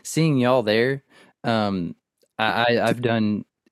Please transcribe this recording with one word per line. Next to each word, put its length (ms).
seeing 340
y'all 260
there, 400
um, 500
I, 400
I, 100
I've 140
done 440